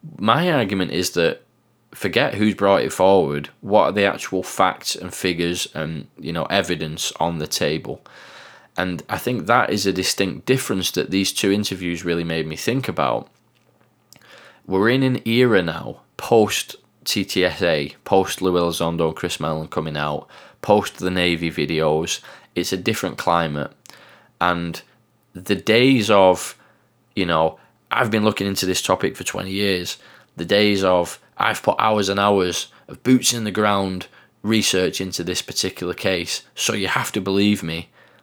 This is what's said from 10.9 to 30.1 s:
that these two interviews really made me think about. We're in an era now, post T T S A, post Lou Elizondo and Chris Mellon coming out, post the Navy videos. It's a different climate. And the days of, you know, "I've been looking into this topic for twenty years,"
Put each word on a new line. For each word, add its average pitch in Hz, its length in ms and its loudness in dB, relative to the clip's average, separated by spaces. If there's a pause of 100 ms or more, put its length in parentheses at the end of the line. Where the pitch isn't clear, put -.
that - 200 -2
these 95 220 0
two 98 180 0
interviews 90 540 -2
really 85 180 -2
made 80 240 -4
me 78 80 -8
think 131 320 -4
about. 67 420 -2 (1400)
We're 95 240 2
in 131 140 2
an 127 240 0
era 113 340 4
now, 82 400 -6 (140)
post - 600 2 (260)
T 98 220 -2
T - 180 0
S 90 180 0
A, 78 320 0 (120)
post 95 360 2
Lou 92 120 2
Elizondo 85 540 0
and 80 80 -4
Chris - 240 -6
Mellon 78 280 -4
coming 78 300 -6
out, 73 320 -6 (320)
post 104 380 2
the 92 120 -2
Navy 87 400 0
videos. 78 680 -2 (340)
It's 87 160 -2
a 95 60 -2
different 92 400 -4
climate. 82 540 -2 (680)
And 87 420 -2 (520)
the 98 220 -2
days 113 540 4
of, 95 460 6 (600)
you 95 100 0
know, 80 340 0 (320)
"I've 113 200 0
been 107 120 2
looking 101 240 0
into 98 180 -2
this 90 160 -2
topic - 360 -2
for 98 60 -10
twenty 95 280 -8
years," 95 460 -2 (400)